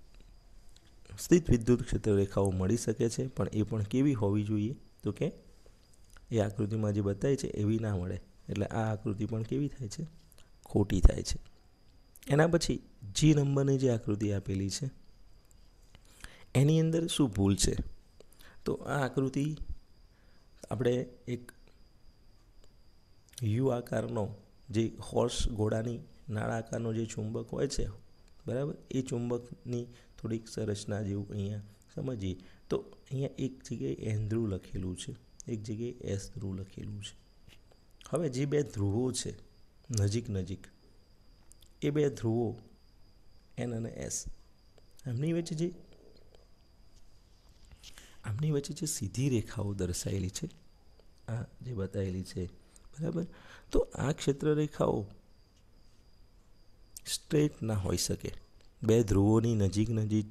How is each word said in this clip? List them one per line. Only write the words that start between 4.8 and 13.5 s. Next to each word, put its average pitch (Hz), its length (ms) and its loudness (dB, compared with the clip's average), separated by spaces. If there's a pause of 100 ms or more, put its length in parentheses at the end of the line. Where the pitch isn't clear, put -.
તો 104 140 -4
કે - 140 -2 (1000)
એ 117 120 -2
આકૃતિમાં 104 540 0
જે 104 80 2
બતાવી 101 340 2
છે - 180 -4
એવી 107 260 2
ના 104 160 0
મળે. 92 220 -4 (260)
એટલે 101 260 -2
આ 110 180 0
આકૃતિ 107 380 -2
પણ 113 180 -2
કેવી 135 240 -2
થાય 120 200 -8
છે? 160 160 -8 (600)
ખોટી 101 340 2
થાય - 220 10
છે. - 160 -4 (880)
એના 151 220 6
પછી 165 320 2 (320)
જી 151 220 8
નંબરની 139 440 4